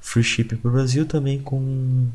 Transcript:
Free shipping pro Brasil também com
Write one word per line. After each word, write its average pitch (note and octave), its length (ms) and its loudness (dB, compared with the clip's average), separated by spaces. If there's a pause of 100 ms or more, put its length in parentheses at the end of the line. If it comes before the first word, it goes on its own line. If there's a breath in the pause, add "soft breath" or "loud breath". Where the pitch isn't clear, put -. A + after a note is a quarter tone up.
Free - 200 0
shipping A2+ 360 0
pro A#2 120 -2
Brasil C3 360 2
também C#3 360 -2
com C3 720 0